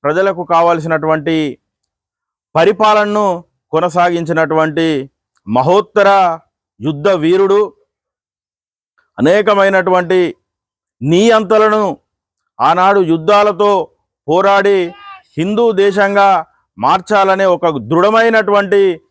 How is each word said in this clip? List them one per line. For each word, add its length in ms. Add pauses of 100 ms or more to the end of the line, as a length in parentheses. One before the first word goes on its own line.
ప్రజలకు 420
కావలసినటువంటి 1120 (960)
పరిపాలనను 920 (280)
కొనసాగించినటువంటి 1400 (360)
మహోత్తర 920 (420)
యుద్ధ 280
వీరుడు. 640 (1500)
అనేకమైనటువంటి 1160 (680)
నియంతలను 960 (640)
ఆనాడు 400
యుద్ధాలతో 720 (560)
పోరాడి 500 (600)
హిందూ 340
దేశంగా 760 (320)
మార్చాలనే 680
ఒక 240 (100)
దృఢమైనటువంటి 1200 (100)